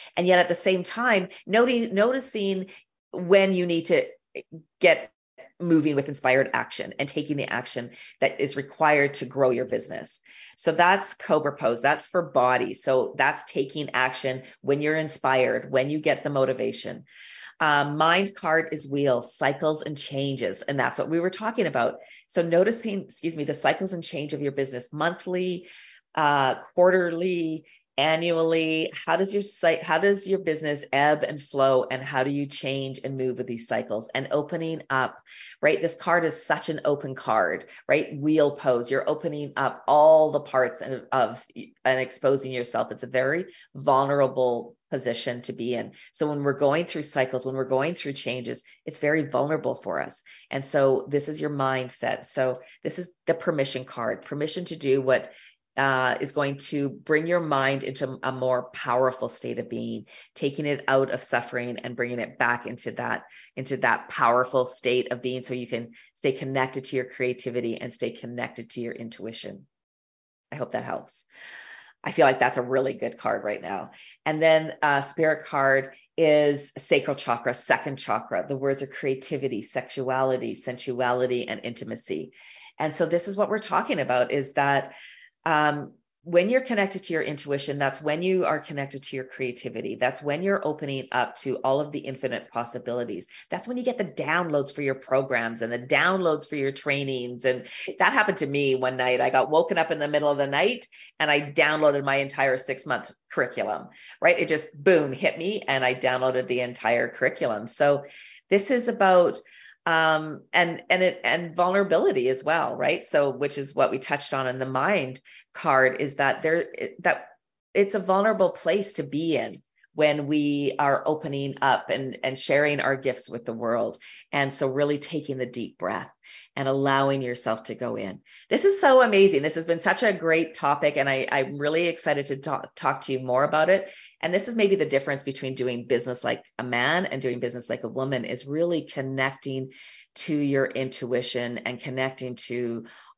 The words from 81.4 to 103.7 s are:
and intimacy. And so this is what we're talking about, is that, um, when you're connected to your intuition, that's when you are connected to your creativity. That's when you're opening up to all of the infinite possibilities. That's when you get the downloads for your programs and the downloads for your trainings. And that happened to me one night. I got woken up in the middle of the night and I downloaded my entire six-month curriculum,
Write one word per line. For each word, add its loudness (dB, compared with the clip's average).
and -6
intimacy. -8
And -2
so 2
this 0
is -8
what 0
we're 0
talking -2
about, 2
is -4
that, 2
um, 2
when 4
you're 2
connected -2
to -6
your 0
intuition, -4
that's 0
when -2
you 2
are 0
connected -8
to -12
your -6
creativity. -8
That's -2
when -4
you're 0
opening -6
up -2
to -4
all 0
of -6
the -6
infinite -6
possibilities. -6
That's -8
when -6
you -6
get -2
the -2
downloads -2
for -8
your 0
programs -2
and -4
the -4
downloads 2
for -6
your 0
trainings. -4
And 0
that 6
happened 2
to -2
me 2
one 0
night. 2
I 4
got 4
woken 4
up 2
in -2
the -2
middle 2
of 2
the 2
night 0
and 2
I 6
downloaded 4
my 2
entire 0
six-month -6
curriculum, -2